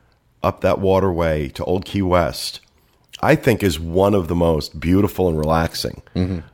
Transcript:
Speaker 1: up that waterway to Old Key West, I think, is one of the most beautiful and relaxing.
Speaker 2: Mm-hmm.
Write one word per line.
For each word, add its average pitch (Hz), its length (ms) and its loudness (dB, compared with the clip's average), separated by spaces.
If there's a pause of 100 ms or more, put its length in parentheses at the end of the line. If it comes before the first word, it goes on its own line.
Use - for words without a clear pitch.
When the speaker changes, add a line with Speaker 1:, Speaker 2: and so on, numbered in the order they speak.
(420)
Speaker 1:
up - 200 -2
that 92 180 2
waterway 85 720 0
to - 160 -12
Old 87 200 -2
Key - 160 -4
West, 87 580 0 (640)
I 135 140 4
think, 120 260 2
is 85 180 0
one 87 340 2
of 92 160 0
the 87 60 -2
most 82 440 0
beautiful 92 500 2
and 80 80 0
relaxing. 80 640 -2 (140)
Speaker 2:
Mm-hmm. 90 240 -2 (140)